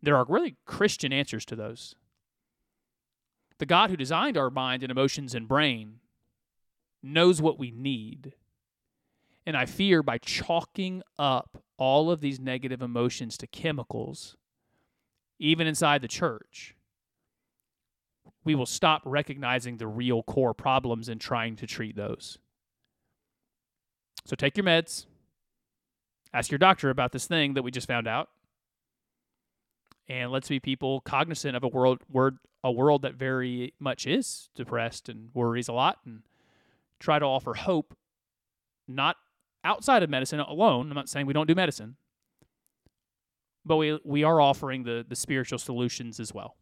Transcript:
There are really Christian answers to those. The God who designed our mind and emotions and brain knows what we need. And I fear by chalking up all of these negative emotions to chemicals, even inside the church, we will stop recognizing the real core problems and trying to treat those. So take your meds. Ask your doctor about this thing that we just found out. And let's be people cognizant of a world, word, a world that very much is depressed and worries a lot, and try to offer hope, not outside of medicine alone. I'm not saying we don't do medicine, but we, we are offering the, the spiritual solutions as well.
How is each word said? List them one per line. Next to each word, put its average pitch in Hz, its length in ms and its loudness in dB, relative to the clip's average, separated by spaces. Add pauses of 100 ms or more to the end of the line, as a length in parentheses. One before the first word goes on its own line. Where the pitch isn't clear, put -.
There 147 140 4
are 127 140 6
really - 260 0 (100)
Christian - 460 0
answers 139 340 -2
to - 100 -10
those. 113 400 -10 (1600)
The 147 60 -2
God 180 240 6
who 185 80 -2
designed 165 400 0
our 131 140 2
mind 127 320 -2
and 131 80 -6
emotions 131 420 0
and 113 140 -6
brain 120 480 2 (1040)
knows 160 400 6
what 151 160 2
we 131 140 -6
need. 127 640 -8 (1120)
And 156 100 -2
I 127 80 2
fear 180 380 4
by 120 160 0
chalking 185 840 -4 (160)
up 139 460 0 (140)
all 143 340 4
of 160 100 0
these 139 180 -2
negative 127 420 -4
emotions 120 560 -2
to 131 100 -12
chemicals, - 880 -6 (1040)
even 160 260 2
inside 147 360 2
the 123 60 -8
church, - 680 -8 (1700)
we 156 100 0
will 131 120 0
stop 156 400 2
recognizing 127 720 -4
the 110 100 -8
real 117 340 0
core 127 320 0
problems 123 560 0
and 113 100 -10
trying 113 360 -4
to 113 100 -14
treat 107 300 -10
those. 104 420 -8 (1900)
So - 100 -8
take 143 200 -2
your 202 100 -2
meds. 165 400 0 (1300)
Ask 120 180 -2
your 139 80 -2
doctor 180 300 6
about 127 220 0
this 143 140 -6
thing 147 300 0
that 131 80 -2
we 123 80 -6
just 123 160 -6
found 117 200 -2
out. 123 220 -4 (1800)
And 127 240 -6
let's 135 160 -2
be 139 120 0
people 135 420 -2
cognizant 143 540 -2
of 123 80 -6
a 131 40 0
world, 127 320 4 (100)
word, 131 280 2 (260)
a 131 80 2
world 135 320 4
that 135 120 -6
very 127 640 -4
much 135 280 -6
is - 480 -2
depressed 117 540 -6
and 113 240 -16
worries 120 340 0
a 120 60 -6
lot, 135 320 2
and 113 180 -16 (760)
try 151 200 2
to 147 60 0
offer 131 280 0
hope, 165 420 -2 (920)
not 139 300 0 (460)
outside 208 400 4
of 156 60 0
medicine 139 300 -2
alone. 151 500 2
I'm 143 60 -8
not 139 140 -8
saying 143 160 -4
we 139 80 -2
don't 151 140 2
do 160 80 6
medicine, 139 420 -2 (1700)
but 160 100 2
we, 151 300 2
we 147 180 2
are 160 160 6
offering 135 440 2
the, 117 240 -6
the 123 80 -8
spiritual 131 440 -4
solutions 120 640 -4
as 104 120 -10
well. 104 280 -12